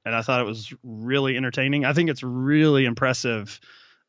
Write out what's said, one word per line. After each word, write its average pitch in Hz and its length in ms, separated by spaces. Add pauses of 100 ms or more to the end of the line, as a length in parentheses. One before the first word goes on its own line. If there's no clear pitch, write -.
and 113 80
I 113 80
thought 127 180
it 117 60
was 107 260 (100)
really 127 540
entertaining. 131 480
I 135 80
think 165 160
it's 135 140
really 135 640
impressive, 117 720 (480)